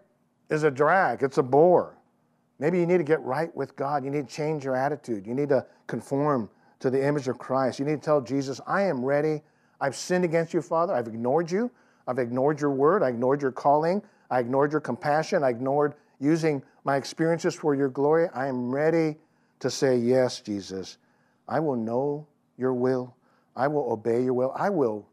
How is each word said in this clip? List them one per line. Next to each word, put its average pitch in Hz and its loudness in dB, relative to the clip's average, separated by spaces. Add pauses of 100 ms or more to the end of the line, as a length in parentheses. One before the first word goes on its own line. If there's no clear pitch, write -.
(480)
is 156 0
a 156 4
drag, 147 2
it's 139 0
a 151 4
bore. 139 4 (640)
Maybe 170 0
you 170 2
need 180 4
to 170 0
get 143 0
right 139 -4
with 135 -8
God. 143 -2
You 139 -6
need 143 -4
to - -18
change 151 -4
your 135 -2
attitude. 127 -4
You 120 -6
need 143 -2
to 131 2 (200)
conform 139 -2 (300)
to 135 -2
the 135 0
image 143 0
of 120 -4
Christ. 131 -2
You 139 -4
need 147 -2
to - -16
tell 151 2
Jesus, 135 -4
"I 185 0
am 143 -2
ready. 147 0 (360)
I've 135 -4
sinned 180 0
against 165 0
you, 160 0
Father. 170 0
I've 117 -2
ignored 127 -2
you. 233 -2 (360)
I've 127 -2
ignored 131 0
your 147 2
word. 151 2
I 131 2
ignored 127 0
your 131 0
calling. 160 2 (280)
I 127 2
ignored 135 0
your 151 0
compassion. 147 -2
I 127 2
ignored 135 -2 (240)
using 151 0 (220)
my 139 0
experiences 160 -2
for 147 0
your 139 2
glory. 147 2
I 131 -4
am 127 -4
ready 156 0 (420)
to 135 -4
say, 131 2
'Yes, 123 2
Jesus, 95 -8 (500)
I 135 -2
will 143 -2
know 135 -4 (300)
your 127 0
will. 127 0 (400)
I 131 0
will 143 -2
obey 117 0
your 127 0
will. 127 0
I 185 -2
will 113 -2